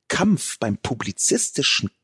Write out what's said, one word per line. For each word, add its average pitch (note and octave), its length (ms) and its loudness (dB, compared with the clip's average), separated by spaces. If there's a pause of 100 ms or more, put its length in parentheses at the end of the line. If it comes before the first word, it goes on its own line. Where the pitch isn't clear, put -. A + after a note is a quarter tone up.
Kampf, - 520 2
beim G#2+ 180 0
publizistischen - 1120 -2 (140)